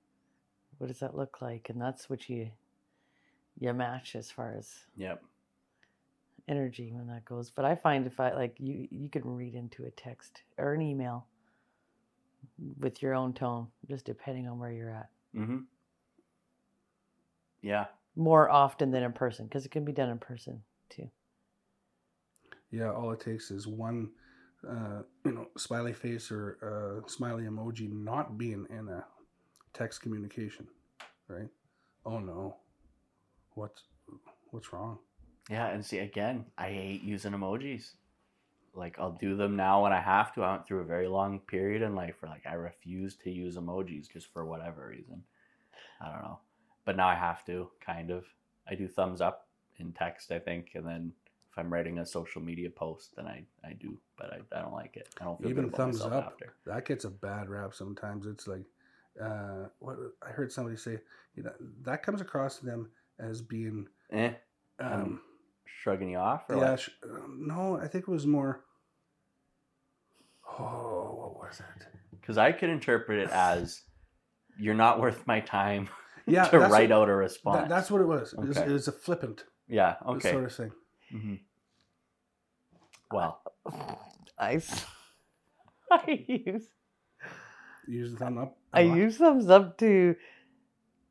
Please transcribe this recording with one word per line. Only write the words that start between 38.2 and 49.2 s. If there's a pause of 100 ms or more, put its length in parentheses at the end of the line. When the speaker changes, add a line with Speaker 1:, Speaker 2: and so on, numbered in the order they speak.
Speaker 2:
Like,
I'll
do
them
now
when
I
have
to.
I
went
through
a
very
long
period
in
life
where,
like,
I
refused
to
use
emojis
just
for
whatever
reason. (800)
I
don't
know. (460)
But
now
I
have
to, (100)
kind
of. (420)
I
do
thumbs